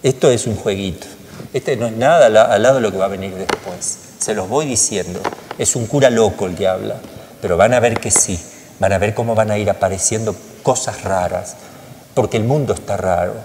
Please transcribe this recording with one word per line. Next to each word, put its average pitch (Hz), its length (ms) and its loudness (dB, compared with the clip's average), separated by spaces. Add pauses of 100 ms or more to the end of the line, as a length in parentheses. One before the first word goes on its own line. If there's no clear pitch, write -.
Esto 139 260 4
es 117 160 2
un 113 100 -2
jueguito. 98 520 -4 (460)
Este 135 240 -2
no 117 100 -2
es 110 60 -6
nada 131 320 6
al, 110 100 6
al 110 260 6
lado 131 140 6
de 131 60 2
lo 107 100 0
que 95 60 -6
va 95 80 2
a 98 40 -2
venir 95 240 -8
después. 92 640 -8 (220)
Se 110 160 -4
los 95 140 -6
voy 143 160 0
diciendo. 95 560 -4 (360)
Es - 180 -2
un 117 120 -2
cura 135 220 4
loco 110 360 2
el 90 100 -4
que 95 120 -2
habla, 98 300 -2 (440)
pero 90 140 0
van 104 180 6
a 123 60 4
ver 113 200 2
que 110 120 -4
sí. - 260 0 (420)
Van 95 120 2
a 98 60 2
ver 104 160 0
cómo 117 220 -2
van 107 160 2
a 104 60 0
ir 104 120 0
apareciendo 98 680 -2 (260)
cosas - 420 -2
raras, 90 520 -2 (580)
porque 110 240 0
el 107 60 0
mundo 135 300 0
está - 240 -4
raro 92 360 0 (120)